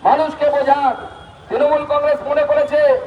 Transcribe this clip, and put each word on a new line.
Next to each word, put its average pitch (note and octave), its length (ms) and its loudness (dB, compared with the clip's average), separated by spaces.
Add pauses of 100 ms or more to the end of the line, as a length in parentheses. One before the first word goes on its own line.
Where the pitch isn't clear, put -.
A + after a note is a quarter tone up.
মানুষকে D4 480 0
বোঝান। C#4 380 2 (540)
তৃণমূল D4 440 0
কংগ্রেস D4 280 0 (100)
মনে D4 200 0
করেছে D4 320 0 (260)